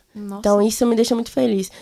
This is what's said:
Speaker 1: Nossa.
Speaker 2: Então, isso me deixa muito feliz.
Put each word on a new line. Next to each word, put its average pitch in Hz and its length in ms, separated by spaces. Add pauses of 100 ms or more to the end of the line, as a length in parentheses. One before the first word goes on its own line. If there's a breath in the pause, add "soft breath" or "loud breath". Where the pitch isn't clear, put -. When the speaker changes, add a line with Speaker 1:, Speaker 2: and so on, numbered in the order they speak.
(140)
Speaker 1:
Nossa. 202 260
Speaker 2:
Então, 202 220
isso 220 240
me 233 80
deixa 233 220
muito 233 160
feliz. 220 400 (100)